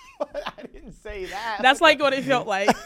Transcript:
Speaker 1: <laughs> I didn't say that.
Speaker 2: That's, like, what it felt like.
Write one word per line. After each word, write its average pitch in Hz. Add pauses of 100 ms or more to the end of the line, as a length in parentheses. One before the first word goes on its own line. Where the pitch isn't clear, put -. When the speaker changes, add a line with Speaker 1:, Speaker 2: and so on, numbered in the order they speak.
(200)
Speaker 1:
<laughs> -
I - (100)
didn't 269
say 208
that. 208
Speaker 2:
That's, 269
like, 311
what 277
it 269
felt 247
like. 196 (120)